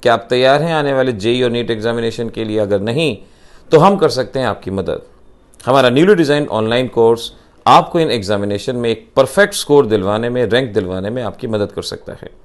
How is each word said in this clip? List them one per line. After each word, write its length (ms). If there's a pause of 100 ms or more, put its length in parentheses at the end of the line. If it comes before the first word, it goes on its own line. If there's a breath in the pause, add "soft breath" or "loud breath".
क्या 120
आप 160
तैयार 320
हैं 120
आने 180
वाले 200
जेई 300
और 80
नीट 200
एग्जामिनेशन 580
के 160
लिए? 140
अगर 220
नहीं, 380 (520 soft breath)
तो 80
हम 180
कर 120
सकते 300
हैं 80
आपकी 240
मदद। 320 (640)
हमारा 220
newly 260
designed 340
online 400 (100)
course 220 (460 soft breath)
आपको 340
इन 100
एग्जामिनेशन 680
में 140
एक 260
परफेक्ट 380
स्कोर 320
दिलवाने 420
में, 180
रैंक 280
दिलवाने 360
में 120
आपकी 240
मदद 260
कर 100
सकता 300
है। 180 (140)